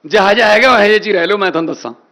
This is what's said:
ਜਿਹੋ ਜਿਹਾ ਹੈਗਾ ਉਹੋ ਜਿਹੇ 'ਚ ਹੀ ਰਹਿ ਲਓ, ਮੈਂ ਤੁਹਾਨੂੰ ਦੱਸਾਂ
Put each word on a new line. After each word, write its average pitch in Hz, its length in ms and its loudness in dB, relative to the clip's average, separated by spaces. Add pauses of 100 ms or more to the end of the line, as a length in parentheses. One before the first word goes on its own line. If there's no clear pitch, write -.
ਜਿਹੋ 196 280 0
ਜਿਹਾ 220 140 2
ਹੈਗਾ 233 260 2
ਉਹੋ 208 100 2
ਜਿਹੇ 214 160 2
'ਚ 208 80 -6
ਹੀ 202 60 0
ਰਹਿ 170 140 0
ਲਓ, 202 100 -2
ਮੈਂ 190 140 -2
ਤੁਹਾਨੂੰ 160 220 -4
ਦੱਸਾਂ 117 200 -14 (180)